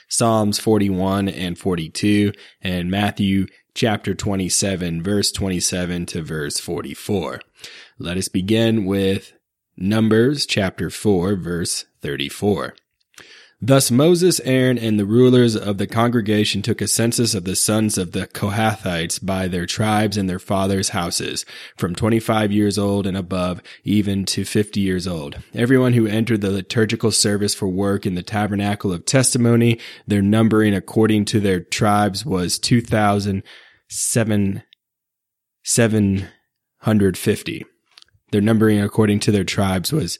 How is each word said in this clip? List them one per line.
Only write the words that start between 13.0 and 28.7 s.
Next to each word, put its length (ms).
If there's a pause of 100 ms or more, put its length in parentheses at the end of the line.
Thus 280
Moses, 480
Aaron, 360
and 220
the 80
rulers 480
of 240
the 80
congregation 760
took 180
a 80
census 440
of 120
the 100
sons 420
of 140
the 160
Kohathites 1000
by 220
their 200
tribes 500
and 120
their 120
fathers' 480
houses, 560 (320)
from 180
twenty-five 560
years 260
old 300
and 100
above, 460 (220)
even 400
to 200
fifty 360
years 260
old, 300 (180)
everyone 380
who 160
entered 320
the 100
liturgical 600
service 420
for 140
work 360
in 120
the 80
tabernacle 680